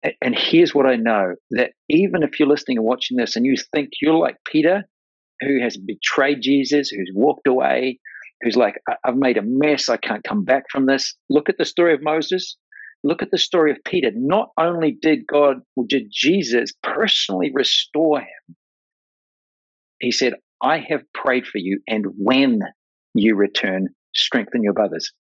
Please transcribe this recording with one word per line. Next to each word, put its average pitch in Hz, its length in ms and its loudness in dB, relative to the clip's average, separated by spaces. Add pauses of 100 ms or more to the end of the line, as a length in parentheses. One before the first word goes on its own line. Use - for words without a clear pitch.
A-, - 160 -4
and 123 160 0
here's 165 380 4
what 139 100 4
I 127 120 4
know, 104 380 0 (160)
that 120 200 0 (180)
even 175 340 2
if - 160 -4
you're 143 100 4
listening 139 280 0
and 110 80 0
watching 123 320 -2
this 117 180 -2
and 117 100 0
you 135 100 2 (180)
think 147 180 -2 (100)
you're 151 160 2
like 143 180 0 (100)
Peter, 170 380 2 (560)
who 135 220 0
has 117 160 -2
betrayed 127 640 -2
Jesus, 139 480 2
who's 98 260 -8
walked 135 320 0
away, 131 520 0 (420)
who's 117 160 0
like, 110 180 2 (140)
"I, 117 60 -4 (100)
I've 123 100 -2
made 127 220 2
a 104 60 -2
mess, 135 460 0
I 117 80 0
can't - 260 -6
come 104 200 -2
back 131 280 0
from 135 140 0
this." 135 300 0 (140)
Look 147 200 2
at 190 80 0
the - 80 0
story 175 280 2
of 135 100 -2
Moses. 160 540 -4 (480)
Look 156 160 0
at - 100 -4
the 185 60 0
story 160 340 2
of - 140 -2
Peter. 139 300 0
Not 147 420 0
only 160 440 0
did 143 260 2
God, 143 300 4 (180)
or 127 120 -2
did 131 220 -2
Jesus 135 640 0 (120)
personally 185 680 -2
restore 147 680 0
him, - 360 -20 (1400)
he 123 120 -2
said, 120 220 0 (280)
"I 151 180 0 (100)
have 156 120 -2 (120)
prayed 127 340 -2
for - 100 -8
you, 98 300 -2
and 107 180 -2 (120)
when 123 420 2 (540)
you 110 220 4
return, 95 520 -2 (280)
strengthen 117 480 -2
your 101 100 2
brothers." - 380 -2 (120)